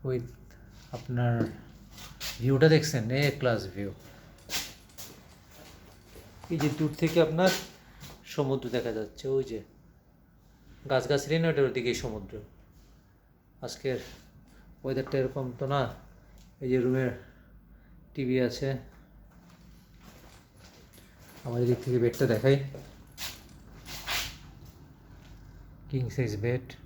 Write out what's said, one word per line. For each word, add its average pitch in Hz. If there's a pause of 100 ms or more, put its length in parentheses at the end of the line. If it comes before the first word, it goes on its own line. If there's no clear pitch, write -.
with 127 (680)
আপনার 120 (1040)
ভিউটা 135
দেখছেন, 127 (140)
এ - (200)
ক্লাস 117 (140)
ভিউ। 101 (2500)
এই 165
যে 151 (100)
দূর 151
থেকে 165
আপনার 170 (840)
সমুদ্র 135 (100)
দেখা 117
যাচ্ছে, - (120)
ওই 131
যে 110 (1300)
গাছগাছালি 139
না, 165
ওটার 139
ওদিকেই 117
সমুদ্র। 107 (1300)
আজকের 127 (840)
ওয়েদারটা 135
এরকম 131 (140)
তো 143 (100)
না। 139 (840)
এই 127
যে 127
রুমের 127 (1040)
টিভি 127 (120)
আছে। 135 (2750)
আমাদের 120
দিক 120
থেকে 123
বেডটা 120
দেখাই, 131 (3250)
কিং 131 (140)
সাইজ 117 (120)
বেড। 127 (200)